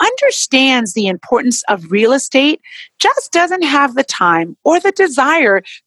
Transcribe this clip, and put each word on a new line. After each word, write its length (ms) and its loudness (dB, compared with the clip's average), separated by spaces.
understands 920 0
the 140 -2
importance 640 -2
of 240 -4
real 200 2
estate, 480 0
just 340 -2
doesn't 300 0
have 320 0
the 80 0
time 600 0
or 160 2
the 100 0
desire 720 2